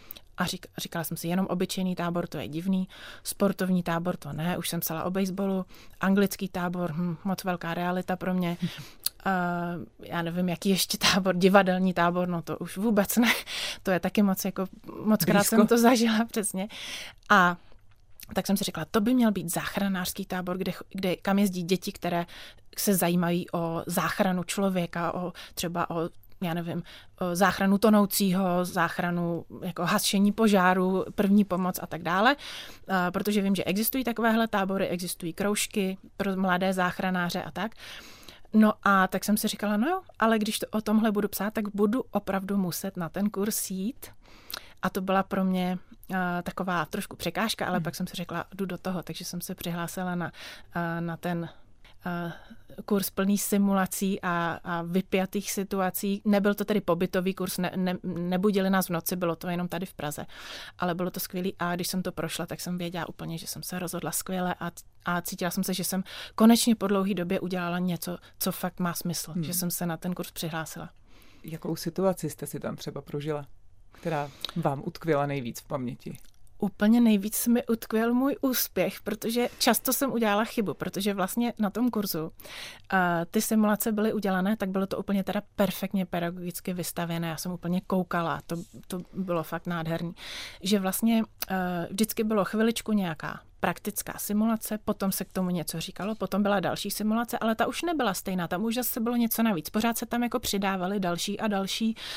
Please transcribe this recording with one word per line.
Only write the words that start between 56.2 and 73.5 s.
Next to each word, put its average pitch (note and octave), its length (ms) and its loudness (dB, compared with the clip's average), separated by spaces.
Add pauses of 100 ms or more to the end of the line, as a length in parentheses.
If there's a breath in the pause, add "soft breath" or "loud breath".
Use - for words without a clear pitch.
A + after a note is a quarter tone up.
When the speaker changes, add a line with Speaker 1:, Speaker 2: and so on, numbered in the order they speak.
Speaker 1:
Nebyl G3+ 300 4
to G3+ 100 -4
tedy G#3 160 2
pobytový F3+ 540 0
kurz, - 240 -4
ne, F3+ 180 -2
ne, F#3 280 0
nebudili F#3 680 0
nás F#3+ 160 2
v - 40 -8
noci, E3+ 260 -2
bylo E3+ 200 0
to - 120 -8
jenom F3 200 -2
tady F3 180 -4
v - 80 -20
Praze. - 320 -8 (520 loud breath)
Ale F3+ 160 0
bylo F3+ 160 -2
to F#3 100 -6
skvělý F3+ 380 -4
a F3 160 -2
když F3 140 -4
jsem F#3 140 -2
to F3+ 100 -6
prošla, D#3+ 340 -4
tak - 140 -10
jsem F3+ 180 -6
věděla F3 300 -6
úplně, E3 300 -8
že - 80 -12
jsem - 160 -8
se F3+ 160 -8
rozhodla E3+ 340 -6
skvěle F3+ 480 -2
a, E3+ 100 -4 (340)
a F3 160 -2
cítila F3+ 300 -4
jsem F#3+ 140 -2
se, F#3 100 -2
že F3+ 100 -4
jsem F#3+ 200 -2 (300 loud breath)
konečně A3+ 400 8
po G#3 120 0
dlouhý G3 280 2
době F3+ 260 -2
udělala F3 380 -2
něco, F3 400 -2 (200 loud breath)
co F#3+ 140 -2
fakt - 280 -6
má F3 140 -2
smysl, - 380 -4
Speaker 2:
Hmm. E3+ 120 -2
Speaker 1:
že F3+ 100 -4
jsem F3 160 -2
se F3 160 -2
na E3 100 -2
ten F3+ 180 -6
kurz - 160 -8
přihlásila. E3 600 -8 (540 soft breath)
Speaker 2:
Jakou E3 320 -6
situaci F3+ 540 0
jste - 160 -8
si C#3+ 140 -10
tam - 160 -6
třeba C#3+ 260 -10
prožila, D3 440 -6 (460)